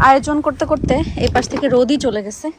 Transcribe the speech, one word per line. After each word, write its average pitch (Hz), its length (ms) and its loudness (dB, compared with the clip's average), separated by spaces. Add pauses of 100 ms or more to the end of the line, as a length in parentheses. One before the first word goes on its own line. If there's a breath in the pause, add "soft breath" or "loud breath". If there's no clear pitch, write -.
আয়োজন 277 380 4
করতে 302 260 -2
করতে 277 240 0 (280)
এই 247 100 2
পাশ 247 180 0
থেকে - 140 -4 (100)
রোদই 254 300 2
চলে 214 200 -2
গেছে। 214 220 -10 (120)